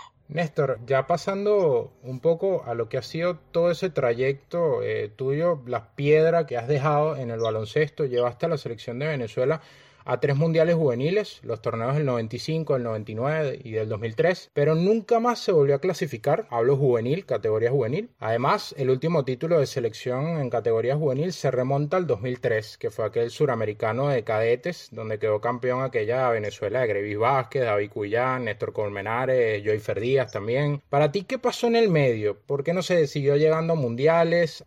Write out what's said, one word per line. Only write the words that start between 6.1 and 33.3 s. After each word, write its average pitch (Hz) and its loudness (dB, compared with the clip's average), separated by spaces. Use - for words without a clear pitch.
que 120 -4
has 117 -6
dejado 147 2
en 131 -8
el 113 -6
baloncesto, 113 -2
llevaste 123 0
a - 2
la 165 0
selección 120 -8
de 139 -4
Venezuela 147 -2
a 123 0
tres 139 2
mundiales 165 4
juveniles, 160 0
los 113 -6
torneos 117 -2
del 151 0
noventa 120 -2
y 120 -6
cinco, 156 -2
del 131 0
noventa 110 -6
y 107 -8
nueve 143 -2
y 113 -12
del 107 -2
dos 107 -4
mil 110 -6
tres, 170 0
pero 147 4
nunca 214 2
más 233 0
se - -2
volvió 143 6
a 139 2
clasificar, 160 -2
hablo 120 4
juvenil, 131 2
categoría 113 0
juvenil. 139 -2
Además, 123 0
el 131 0
último 151 0
título 160 0
de 139 4
selección 127 -4
en 127 -2
categoría 113 0
juvenil 151 0
se - -2
remonta 139 0
al 180 0
dos 123 0
mil 127 -4
tres, 110 -2
que 113 -6
fue - -6
aquel 117 -2
suramericano 117 0
de 127 0
cadetes, 117 -2
donde 110 -8
quedó 107 0
campeón 123 -2
aquella 123 0
Venezuela 107 -2
de 123 0
Grevis 101 -2
Vázquez, 127 0
David 104 0
Cuyán, 120 -2
Néstor 107 -6
Colmenares, 110 0
Joyfer 107 -2
Díaz 127 0
también. 135 -2
Para 143 2
ti, 196 -4
¿qué 254 -4
pasó - -2
en 233 4
el 233 4
medio? 117 2
¿Por 139 -4
qué 165 -2
no 180 -2
se 170 2
siguió 143 2